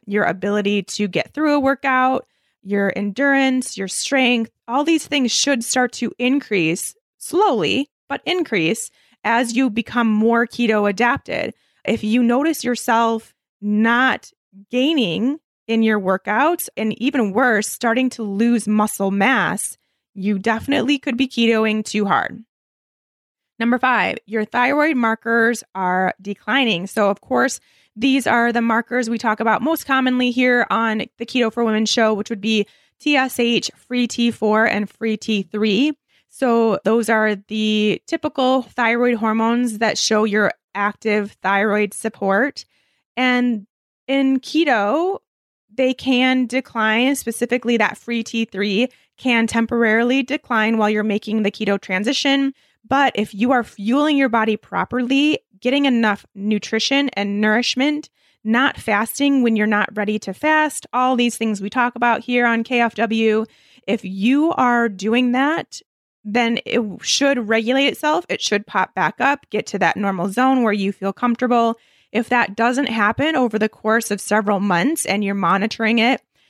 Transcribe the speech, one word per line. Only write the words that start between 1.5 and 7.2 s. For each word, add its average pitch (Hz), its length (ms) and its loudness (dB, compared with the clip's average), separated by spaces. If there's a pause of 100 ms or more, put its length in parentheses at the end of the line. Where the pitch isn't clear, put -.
a 294 40 2
workout, 262 680 0 (340)
your 202 340 -2
endurance, 262 840 0
your 190 100 -6
strength. 247 640 0 (160)
All 254 160 0
these 320 240 0
things 262 240 0
should 262 320 0
start 247 300 -2
to - 260 -4
increase 214 760 -2 (220)
slowly, 277 720 0 (180)